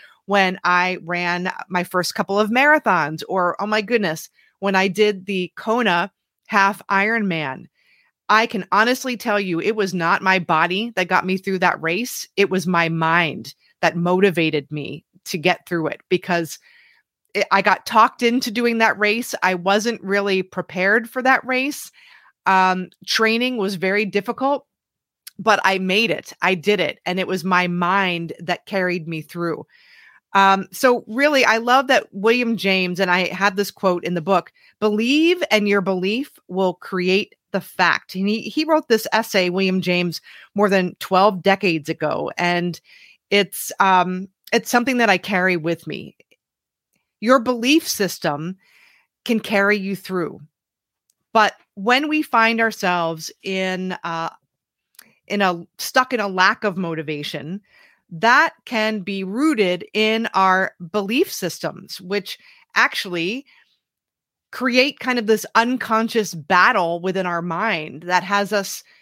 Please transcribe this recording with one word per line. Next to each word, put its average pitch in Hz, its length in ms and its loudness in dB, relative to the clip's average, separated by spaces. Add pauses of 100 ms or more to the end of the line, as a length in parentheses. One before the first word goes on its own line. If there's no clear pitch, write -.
(240)
when 190 400 2
I 180 400 2
ran 175 480 -2 (160)
my 180 160 -2
first 180 320 -4
couple 202 240 0
of 214 100 0
marathons, 220 800 2
or, 180 340 0
oh 208 40 -4
my 214 160 0
goodness, 196 480 -2 (280)
when 190 160 0
I 190 140 2
did 196 380 0
the 185 280 -4
Kona 202 560 0 (360)
half 202 420 2
Ironman. 196 800 -2 (640)
I 220 180 4
can 214 260 -6
honestly 240 440 2
tell 208 220 -2
you, 185 220 -2
it 214 160 -2
was 196 180 -2
not 175 280 0
my 190 180 2
body 175 560 0
that 180 120 0
got 185 160 2
me 185 120 -2
through 190 240 -4
that 175 200 0
race. 175 460 -6 (100)
It 196 140 2
was 185 160 -2
my 170 220 2
mind 160 680 0 (260)
that 170 160 2
motivated 170 760 0
me 151 320 -10 (220)
to 185 120 -6
get 165 300 0
through 165 200 -2
it, - 200 -8
because 175 500 -2 (760)
it, 202 160 -2
I 196 120 2
got 190 240 2
talked 226 360 4
into 240 280 0
doing 233 280 0
that 220 200 2
race. 208 440 -2
I 185 120 2
wasn't 196 480 0
really 196 400 0
prepared 190 640 -2
for 254 140 -8
that 254 240 2
race. 262 440 -4 (560)
Um, 185 440 2 (160)
training 233 500 0
was 196 200 -2
very 190 280 0
difficult, 233 600 -4 (720)
but 208 260 2
I 190 140 2
made 190 320 0
it. - 220 -6 (100)
I 185 120 2
did 185 260 2
it. - 260 -4
And 185 140 -2
it 185 60 -4
was 180 180 -4
my 180 240 2
mind 175 720 -2
that 175 260 -6
carried 180 420 -2
me 160 140 -6
through. 170 440 -6 (680)
Um, 196 380 4
so 247 360 2
really, 269 380 2
I 226 140 4
love 254 300 2
that 247 240 2
William 233 440 0
James, 185 440 0
and 185 100 0
I 180 180 2
have 190 280 -2
this 202 140 -2
quote 180 340 -2
in 180 100 -2
the 175 60 -2
book, 175 320 0 (260)
"Believe 277 720 2
and 208 180 2
your 202 120 2
belief 190 580 -4 (100)
will 185 260 -2
create 185 600 -2 (180)
the 190 80 -2
fact." - 540 -2
And 190 140 -2
he, 220 140 -2
he 311 220 -4
wrote 311 240 2
this 220 240 2
essay, 196 380 0
William 185 300 0
James, 180 400 -2 (340)
more 202 140 2
than 185 320 0
twelve 190 420 2
decades 185 460 0
ago. 156 500 -4
And 175 420 -2 (500)
it's, 202 400 -2 (100)
um, 185 480 2 (240)
it's 220 180 0
something 247 280 0
that 226 120 4
I 185 80 2
carry 185 380 0
with 165 300 -4
me. - 300 -12 (1040)
Your 247 180 4
belief 247 480 0
system 175 680 -4 (680)
can 226 160 0
carry 202 380 0
you 190 160 -6
through. 180 460 -6 (920)
But 214 220 4 (200)
when 247 340 0
we 302 140 0
find 226 380 2
ourselves 175 720 -2 (120)
in, 185 600 -4
uh, 165 280 -6 (960)
in 202 140 0
a, 175 220 0 (140)
stuck - 340 0
in 247 60 0
a 202 80 -2
lack 190 380 2
of 202 120 0
motivation, 160 840 -6 (500)
that 240 440 2 (100)
can 220 360 -2
be 196 240 -6
rooted 202 680 0
in 220 420 0
our 190 400 2 (160)
belief 214 420 -2
systems, - 680 -8
which 190 380 -8 (360)
actually 208 720 -2 (1040)
create 254 480 0
kind 247 200 -2
of 220 80 -2
this 214 280 2
unconscious 226 800 0
battle 180 640 2
within 185 260 -2
our 170 160 -4
mind 170 640 -4
that 180 200 0
has 202 280 -2
us 196 300 -4 (180)